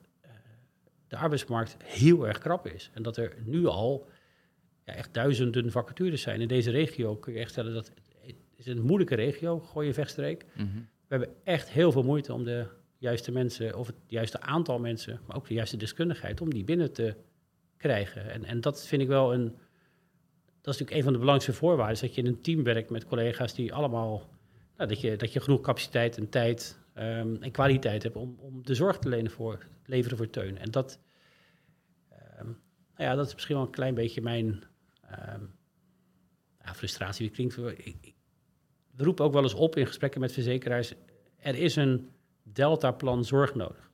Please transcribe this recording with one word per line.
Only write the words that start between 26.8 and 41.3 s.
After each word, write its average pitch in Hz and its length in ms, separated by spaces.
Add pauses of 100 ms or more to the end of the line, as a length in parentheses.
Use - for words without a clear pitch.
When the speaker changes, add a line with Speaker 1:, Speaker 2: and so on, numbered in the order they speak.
Speaker 1:
ehm, 113 480
en 135 100
kwaliteit 131 520
hebt 113 140
om, 123 220
om 131 280
de 139 80
zorg 180 240
te - 100
lenen 113 220
voor, 113 360 (180)
leveren 127 320
voor 113 140
Teun. 98 280
En 113 120
dat, 135 280 (1120)
ehm, - 380 (500)
nou 139 140
ja, 127 40
dat 139 120
is - 80
misschien - 220
wel 131 80
een 123 60
klein 131 240
beetje 117 280
mijn, 117 400 (480)
ehm, 104 320 (1200)
ja, 90 100
frustratie. 98 520
Die 104 80 (140)
klinkt, 120 300
ik, - 220
ik, - 140 (800)
we 131 80
roepen 170 200
ook 147 80
wel 143 100
eens 127 120
op 160 220
in 135 100
gesprekken - 340
met 127 120
verzekeraars, 123 640 (420)